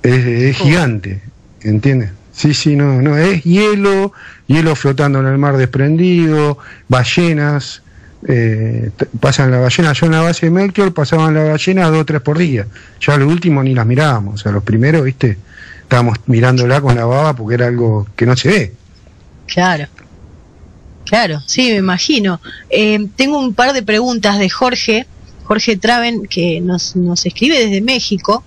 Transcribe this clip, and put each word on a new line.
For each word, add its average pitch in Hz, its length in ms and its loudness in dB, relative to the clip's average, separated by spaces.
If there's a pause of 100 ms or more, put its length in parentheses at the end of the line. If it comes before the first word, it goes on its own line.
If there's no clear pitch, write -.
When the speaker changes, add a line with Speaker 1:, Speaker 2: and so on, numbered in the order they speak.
Speaker 1:
Es, 127 120 2 (100)
es 123 360 0
Speaker 2:
Oh. 139 40 -2
Speaker 1:
gigante, 113 580 0 (400)
¿entiende? 107 480 0 (220)
Sí, 151 220 0
sí, 147 220 0
no, 139 260 2
no, 147 140 2
es 170 260 0
hielo, 202 720 0 (340)
hielo 160 300 2
flotando 139 440 0
en 135 60 0
el 135 120 0
mar 143 180 0
desprendido, 151 1000 2 (300)
ballenas, 147 920 0 (440)
eh, 113 720 0
t-, 135 100 -4 (140)
pasan 135 300 2
la 127 80 2
ballena, 143 340 2
yo 165 140 0
en 160 60 2
la 160 100 2
base 170 240 0
de 160 40 2
Melchior 190 440 0
pasaban 160 400 0
la 156 100 2
ballena 165 460 2
dos 156 100 2
o 151 60 0
tres 156 160 -2
por 147 160 -2
día, 127 280 -2 (340)
ya 147 180 4
lo 139 100 4
último 165 340 2
ni 131 120 0
las 120 100 2
mirábamos, 117 560 0
o - 20 -16
sea, 107 100 -2
los 101 100 -2
primeros, 135 420 2
viste, 131 320 0 (460)
estábamos 120 440 0
mirándola 127 540 2
con 127 160 2
la 117 80 -2
baba 139 320 0
porque 113 180 -4
era 120 120 0
algo 113 400 0 (100)
que 120 80 0
no 123 120 4
se 131 120 -2
ve. 160 260 0 (720)
Speaker 2:
Claro, 175 400 -2 (1160)
claro, 175 420 -2
sí, 254 240 0
me 214 60 2
imagino. 190 640 -2 (300)
Eh, 214 440 0
tengo 285 240 -2
un 254 160 -2
par 254 200 0
de 254 80 -2
preguntas 214 560 0
de 190 100 0
Jorge, 240 580 -2 (380)
Jorge 214 320 -2
Traven, 233 500 -2
que 170 360 -4
nos, 180 340 -4
nos 175 300 -2
escribe 269 320 -2
desde 202 240 0
México. 226 640 -2